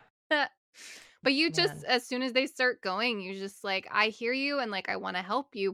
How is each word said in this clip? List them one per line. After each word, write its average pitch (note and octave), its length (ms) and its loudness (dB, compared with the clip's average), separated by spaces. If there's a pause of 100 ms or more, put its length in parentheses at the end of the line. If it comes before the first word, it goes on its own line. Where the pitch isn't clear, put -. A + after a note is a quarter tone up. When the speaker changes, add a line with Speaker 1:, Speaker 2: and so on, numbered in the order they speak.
(300)
Speaker 1:
But - 1040 -2
you D#4 180 4
just, E4+ 240 2
Speaker 2:
Man. - 100 -12
Speaker 1:
as A#3+ 200 2
soon B3 160 -2
as B3+ 120 -2
they C4 140 4
start B3+ 340 0
going, G#3 400 0
you F#3 180 -6
just, G3 240 -10
like, F#3+ 280 -2
"I G#3+ 180 4
hear A#3 240 -2
you, C#4 260 0
and, A#3 120 -2
like, F#3+ 180 -4
I G3 80 -2
wanna F#3+ 240 -4
help A3 340 -4
you, F#3+ 180 0